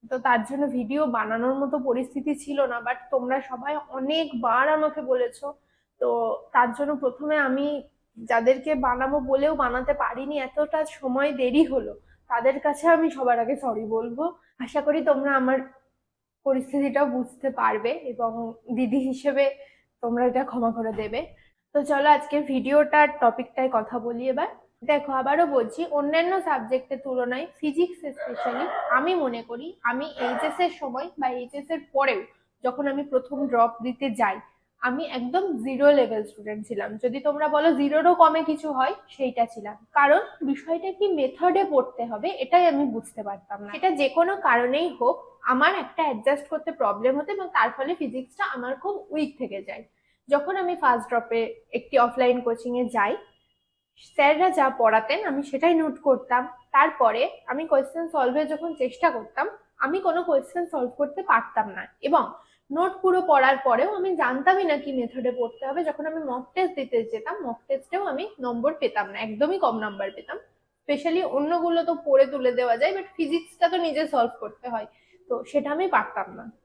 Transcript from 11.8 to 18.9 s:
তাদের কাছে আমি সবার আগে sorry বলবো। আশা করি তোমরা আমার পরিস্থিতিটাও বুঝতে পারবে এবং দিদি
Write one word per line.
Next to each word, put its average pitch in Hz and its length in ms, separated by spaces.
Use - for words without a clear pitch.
তাদের 247 340
কাছে 294 200
আমি 320 140
সবার 247 340
আগে 247 100
sorry 226 200
বলবো। 240 280
আশা 294 220
করি 302 120
তোমরা 277 300
আমার 262 180
পরিস্থিতিটাও 277 600
বুঝতে 254 320
পারবে 226 320
এবং 226 180
দিদি 254 240